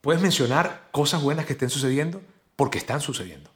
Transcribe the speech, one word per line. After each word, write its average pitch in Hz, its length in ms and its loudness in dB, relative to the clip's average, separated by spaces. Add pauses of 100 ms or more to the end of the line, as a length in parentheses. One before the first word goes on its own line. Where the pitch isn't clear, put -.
Puedes 165 220 2
mencionar 156 680 2
cosas 147 280 0
buenas 147 240 0
que - 80 -6
estén 131 160 -2
sucediendo 143 540 -2 (340)
porque 139 220 0
están 143 240 -4
sucediendo. 87 540 -10